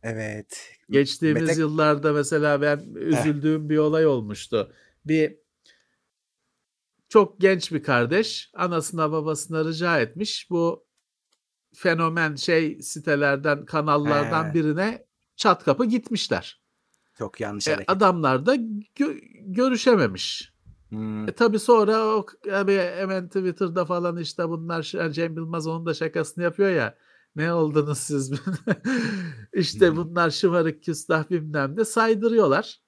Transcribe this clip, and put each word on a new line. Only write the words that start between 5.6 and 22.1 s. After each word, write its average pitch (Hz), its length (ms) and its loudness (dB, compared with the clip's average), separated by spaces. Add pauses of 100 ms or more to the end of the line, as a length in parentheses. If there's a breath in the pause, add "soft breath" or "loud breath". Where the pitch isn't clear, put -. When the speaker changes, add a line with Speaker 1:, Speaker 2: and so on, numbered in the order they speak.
Speaker 2:
çok - 320 6
genç 185 320 4
bir 151 100 -2
kardeş 143 720 0
anasına 165 580 -2
babasına 156 520 -4
rica 165 360 0
etmiş. - 500 -4
Bu 170 360 -2 (880)
fenomen 165 600 0
şey 160 480 0
sitelerden, 143 840 0
kanallardan 151 840 0
Speaker 1:
He. 151 40 -8
Speaker 2:
birine 170 520 0 (300)
çat - 280 2
kapı 202 200 2
gitmişler. 214 800 -4 (560)
Speaker 1:
Çok - 220 -8
yanlış 104 280 -6
Speaker 2:
E, 156 40 0
Speaker 1:
hareket. 98 180 -4
Speaker 2:
adamlar 170 560 2
da 262 100 2
gö-, 226 640 -6 (320)
görüşememiş. 214 1000 0 (360)
Speaker 1:
Hmm. 107 400 -6
Speaker 2:
E, - 40 -6
tabii 220 260 2
sonra 220 480 4
o 220 200 0